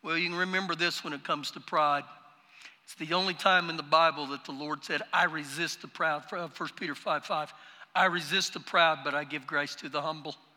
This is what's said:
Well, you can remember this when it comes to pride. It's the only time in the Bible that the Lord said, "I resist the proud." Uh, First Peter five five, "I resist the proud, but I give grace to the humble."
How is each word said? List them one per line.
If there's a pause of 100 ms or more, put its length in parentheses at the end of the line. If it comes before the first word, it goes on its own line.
Well,
you
can
remember
this
when
it
comes
to
pride. (800)
It's
the
only
time
in
the
Bible
that
the
Lord
said, (100)
"I
resist
the
proud."
Uh,
First
Peter
five
five, (400)
"I
resist
the
proud,
but
I
give
grace
to
the
humble." (200)